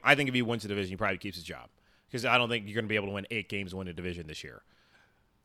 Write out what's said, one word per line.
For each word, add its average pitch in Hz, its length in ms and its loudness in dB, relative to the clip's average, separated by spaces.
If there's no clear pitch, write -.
I 139 120 10
think 139 140 2
if 127 60 -2
he 123 60 6
wins 113 220 0
the 104 60 -6
division, 101 200 0
he 95 60 -6
probably 95 220 0
keeps 95 200 -8
his 82 80 -12
job. 64 240 -12
'Cause 120 140 -4
I 123 120 6
don't 120 120 4
think 113 180 -2
you're 104 80 -8
gonna 113 120 0
be 107 80 2
able 101 120 2
to 98 60 -4
win 101 180 -4
eight 110 180 -4
games 98 220 -6
and 95 80 -6
win 95 80 -6
a 87 60 -8
division 87 340 -6
this 78 160 -12
year. 64 200 -16